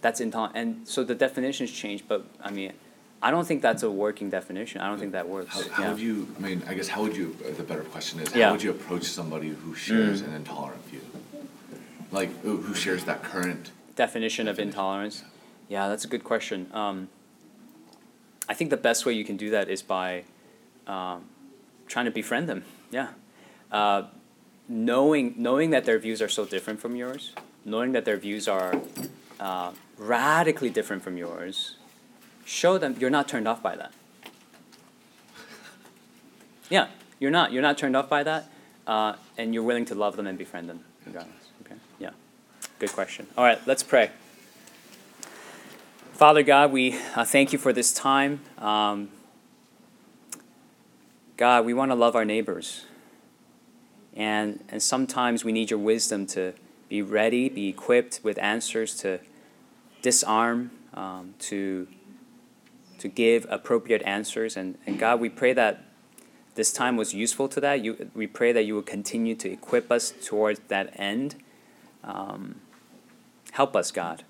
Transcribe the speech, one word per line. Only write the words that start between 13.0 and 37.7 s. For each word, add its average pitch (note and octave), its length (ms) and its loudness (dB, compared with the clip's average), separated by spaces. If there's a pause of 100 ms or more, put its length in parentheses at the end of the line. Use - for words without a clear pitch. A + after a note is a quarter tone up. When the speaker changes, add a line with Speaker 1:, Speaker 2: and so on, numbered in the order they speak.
Speaker 2:
that - 180 -4
current F2+ 480 -6 (260)
Speaker 1:
Definition A2+ 520 -2
of G2+ 80 -4
Speaker 2:
definition? G2+ 120 -4 (100)
Speaker 1:
intolerance? G2 440 -4 (460)
Speaker 2:
Yeah. G2 160 -4
Speaker 1:
Yeah, G2 40 0
that's G#2+ 160 -4
a A2+ 40 -10
good A#2+ 160 -6
question. G2 480 -4
Um, G2 360 -6 (1400)
I - 60 -4
think D#3+ 160 -2
the C#3 60 2
best A#2 300 0
way A#2+ 80 2
you G#2+ 100 -2
can G2+ 140 -6
do G#2 120 -4
that G2+ 200 2
is F#2+ 120 -4
by, F#2 420 -4 (640)
um, F2+ 380 -8 (640)
trying B2 160 -2
to A#2 60 0
befriend A#2+ 380 -2
them. F#2+ 160 -6 (260)
Yeah. B2+ 180 -4 (640)
Uh, G#2 300 4 (680)
knowing, B2 680 2
knowing C3+ 320 2
that D3+ 160 4
their A2+ 120 4
views A2+ 220 -4
are G#2+ 80 0
so G#2+ 160 -2
different G#2 360 -6
from A#2+ 160 -6
yours, B2+ 360 -10 (320)
knowing A#2 280 -2
that A#2 120 2
their G#2 140 2
views G2+ 280 -6
are, F#2 320 0 (600)
uh, F#2 320 -4 (240)
radically C#3 720 2
different G#2 340 -4
from F#2 140 -8
yours, E2+ 600 -8 (680)
show F#3 320 4
them C#3+ 220 0
you're B2+ 120 2
not C#3+ 180 4
turned A2 200 -2
off A#2 140 -2
by - 140 -2
that. - 160 -14 (2750)
Yeah, F3 180 4 (300)
you're C#3 120 2
not. D#3+ 220 4
You're B2+ 100 0
not D3 160 4